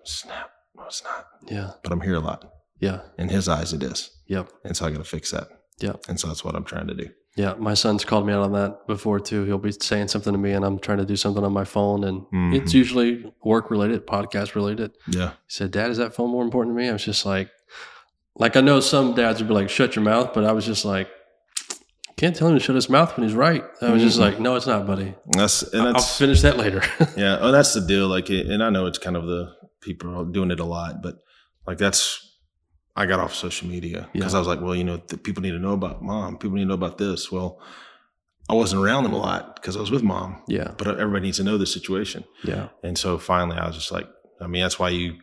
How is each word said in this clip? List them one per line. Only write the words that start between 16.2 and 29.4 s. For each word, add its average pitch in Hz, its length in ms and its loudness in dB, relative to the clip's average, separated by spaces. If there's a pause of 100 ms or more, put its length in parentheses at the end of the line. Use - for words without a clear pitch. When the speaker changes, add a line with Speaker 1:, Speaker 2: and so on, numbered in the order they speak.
Speaker 2:
more 123 140 0
important 117 320 0
to 120 60 -2
me?" 123 80 0
I 113 40 0
was 101 120 -4
just 107 200 -2
like, 95 240 -2 (840)
like, 117 200 2
I 131 60 8
know 139 180 8
some 131 360 4
dads 113 260 2
would 107 60 -2
be 110 60 2
like, 98 160 2
"Shut 127 260 2
your 107 80 2
mouth." 113 300 2
But 107 120 2
I 110 60 4
was 107 140 0
just 110 200 -2
like, 98 240 -2 (1080)
"Can't 165 180 2
tell 160 140 2
him 160 60 8
to 131 40 6
shut 131 160 2
his 123 140 2
mouth 156 280 6
when 117 100 2
he's 107 80 0
right." 151 280 4 (180)
I 120 100 4
was 113 100 6
just 113 180 6
Speaker 1:
Mm-hmm. 110 60 6
Speaker 2:
like, 101 140 2
"No, 123 160 2
it's 127 120 -2
not, 104 180 2
buddy. 95 300 -2 (160)
Speaker 1:
That's, 104 320 4
and - 200 0
Speaker 2:
I, 123 40 4
I'll 120 60 2
Speaker 1:
that's 127 240 2
Speaker 2:
finish 139 240 6
that 143 160 6
later." 98 240 0 (180)
<laughs> 156 180 2
Speaker 1:
Yeah. 98 240 4
Oh, 123 100 4
that's 139 220 6
the 107 80 0
deal. 95 260 4
Like, 92 220 0
and 101 340 0
I 113 60 2
know 95 160 2
it's 87 140 -4
kind 90 180 -4
of 85 80 -6
the 87 280 -4 (280)